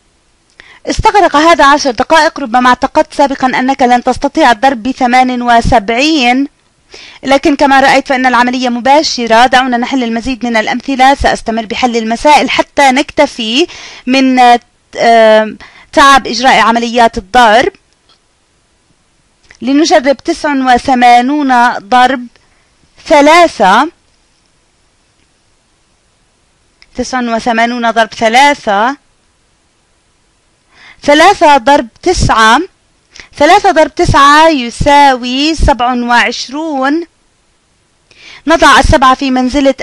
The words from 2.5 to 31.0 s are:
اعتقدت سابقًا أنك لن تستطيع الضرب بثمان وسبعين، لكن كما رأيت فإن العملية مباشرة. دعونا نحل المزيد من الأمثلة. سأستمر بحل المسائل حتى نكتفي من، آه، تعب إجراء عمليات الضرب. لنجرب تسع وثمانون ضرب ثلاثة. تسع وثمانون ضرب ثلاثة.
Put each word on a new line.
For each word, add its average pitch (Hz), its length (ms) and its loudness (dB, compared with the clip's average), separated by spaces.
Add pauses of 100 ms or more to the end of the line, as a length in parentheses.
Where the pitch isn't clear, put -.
اعتقدت 277 440 -2
سابقًا 269 340 -2
أنك 254 340 -4
لن 240 220 0
تستطيع 269 480 0
الضرب 233 320 -2
بثمان 254 580 -2
وسبعين، 240 1040 0 (760)
لكن 277 320 0
كما 269 240 2
رأيت 269 280 0
فإن 262 180 -4
العملية 247 440 -2
مباشرة. 240 760 0
دعونا 254 320 -2
نحل 247 260 -4
المزيد 233 420 -6
من 233 120 -4
الأمثلة. 262 580 -2
سأستمر 226 500 -4
بحل 233 320 -4
المسائل 233 520 0
حتى 285 420 0
نكتفي 262 760 -4 (400)
من، 262 320 0 (580)
آه، 220 580 2 (380)
تعب 277 340 2
إجراء 240 320 0
عمليات 233 580 0
الضرب. 240 540 2 (1900)
لنجرب 285 560 0
تسع 311 360 -6
وثمانون 247 1200 0
ضرب 247 500 -2 (760)
ثلاثة. 294 840 2 (3000)
تسع 254 240 -8
وثمانون 233 720 -4
ضرب 220 220 -2
ثلاثة. 233 840 0 (2000)